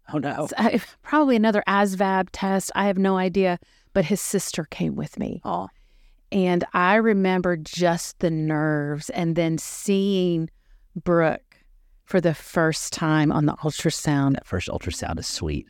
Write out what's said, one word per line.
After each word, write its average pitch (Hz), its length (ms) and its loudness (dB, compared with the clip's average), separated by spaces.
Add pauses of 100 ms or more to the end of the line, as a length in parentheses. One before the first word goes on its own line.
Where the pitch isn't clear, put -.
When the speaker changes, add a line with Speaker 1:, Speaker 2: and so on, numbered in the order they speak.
(120)
Speaker 1:
Oh, 151 60 -2
no. 143 280 -4
Speaker 2:
So - 100 -10
I, 214 240 2 (220)
probably 285 340 4
another 214 320 4
asvab 190 640 2
test. 190 420 -2
I 196 120 0
have 196 100 0
no 190 220 2
idea. 185 400 0 (340)
But 190 140 2
his 202 160 0
sister - 420 -4
came 156 300 -6
with - 240 -8
me. - 260 -8
Speaker 1:
Aw. 180 220 -6 (640)
Speaker 2:
And 180 420 2
I 180 220 4
remember 190 640 2
just 170 640 -2
the 175 100 2
nerves 151 800 -2
and 165 260 -2
then 160 220 0
seeing 185 920 0 (480)
Brooke 170 640 0 (480)
for 185 160 2
the 165 100 4
first - 600 -2
time 156 360 2
on 151 140 2
the 147 120 2
ultrasound. 143 760 0
Speaker 1:
That - 140 -4
first - 220 -4
ultrasound - 500 -6
is - 80 -8
sweet. 76 420 -6